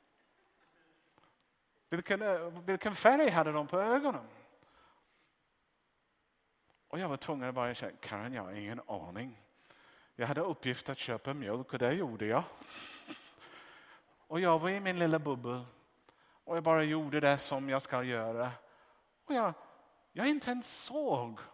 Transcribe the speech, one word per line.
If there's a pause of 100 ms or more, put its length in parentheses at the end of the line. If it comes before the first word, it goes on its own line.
(1900)
Vilken,
eh, (160)
vilken
färg
hade
de
på
ögonen? (2500)
Och
jag
var
tvungen
att
bara
säga, (100)
Karen,
jag
har
ingen
aning. (760)
Jag
hade
uppgift
att
köpa
mjölk
och
det
gjorde
jag. (1800)
Och
jag
var
i
min
lilla
bubbel. (800)
Och
jag
bara
gjorde
det
som
jag
ska
göra. (720)
Och
jag, (580)
jag
inte
ens
såg (140)